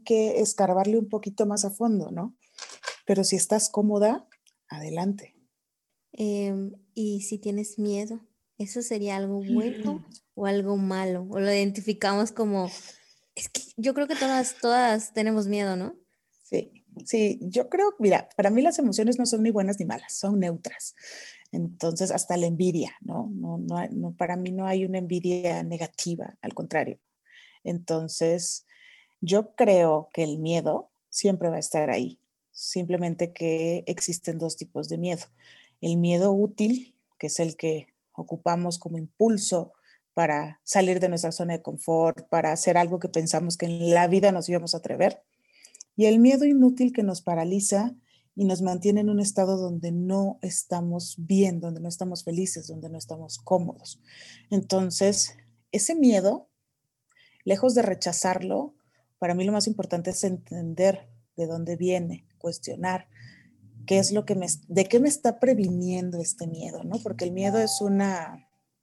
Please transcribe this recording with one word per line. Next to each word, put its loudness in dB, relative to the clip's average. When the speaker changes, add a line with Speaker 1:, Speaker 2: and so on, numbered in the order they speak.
Speaker 1:
que 2
escarbarle 2
un -2
poquito -2
más -2
a -4
fondo, -2
¿no? -8
Pero 2
si 0
estás 0
cómoda, 0
adelante. -6
Speaker 2:
Em, -4
¿y -2
si -6
tienes -6
miedo? -4
¿Eso -6
sería -4
algo -4
bueno -2
Speaker 1:
Mm. -20
Speaker 2:
o -4
algo 0
malo? -2
¿O -6
lo 2
identificamos 0
como... 0
Es -10
que -8
yo 0
creo -2
que -2
todas, 0
todas 2
tenemos 0
miedo, 0
¿no? -6
Speaker 1:
Sí, -6
sí, 0
yo -2
creo, 2
mira, 4
para 4
mí 4
las 2
emociones 2
no 2
son 0
ni 4
buenas 0
ni -4
malas, -8
son 0
neutras. -4
Entonces, -4
hasta -2
la 0
envidia, 0
¿no? -8
No, -6
no -6
hay, -4
no, -6
para -4
mí -6
no -4
hay 0
una -2
envidia -2
negativa, -8
al -10
contrario. -4
Entonces, -2
yo 0
creo 6
que 0
el -4
miedo -2
siempre 0
va -2
a -6
estar 0
ahí, -4
simplemente -2
que -2
existen -6
dos -6
tipos -10
de -6
miedo. -4
El 0
miedo 4
útil, 0
que -6
es -4
el -2
que -4
ocupamos -4
como -10
impulso 0
para 0
salir 2
de 4
nuestra -2
zona -4
de -6
confort, 0
para 2
hacer 2
algo 2
que -6
pensamos 0
que -4
en 0
la 6
vida 6
nos -2
íbamos 0
a -6
atrever. 0
Y 6
el 8
miedo 8
inútil 6
que 0
nos -2
paraliza 0
y 0
nos 2
mantiene 2
en 2
un 2
estado 2
donde -4
no 0
estamos -4
bien, 2
donde -8
no -8
estamos -8
felices, -6
donde -14
no -12
estamos -14
cómodos. -2
Entonces, 0
ese 0
miedo, 4
lejos 4
de 6
rechazarlo, -2
para -2
mí 0
lo 0
más 0
importante -4
es -4
entender -2
de -4
dónde -6
viene, -2
cuestionar -6
qué 4
es 2
lo 0
que -2
me, -4
de 4
qué 6
me 4
está 0
previniendo 0
este -6
miedo, -10
¿no? -4
Porque -6
el -4
miedo 0
es 0
una, 0